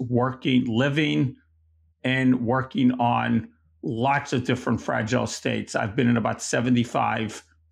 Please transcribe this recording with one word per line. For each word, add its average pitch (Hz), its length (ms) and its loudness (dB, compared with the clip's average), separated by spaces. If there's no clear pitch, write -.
working, 123 640 0
living 143 720 0
and 127 420 2
working 127 540 2
on 117 520 0
lots 135 440 0
of 127 100 0
different 123 380 -2
fragile 117 480 -2
states. 113 480 -6
I've 110 180 -2
been 123 140 2
in 120 80 4
about 113 260 -2
seventy-five 117 1000 -2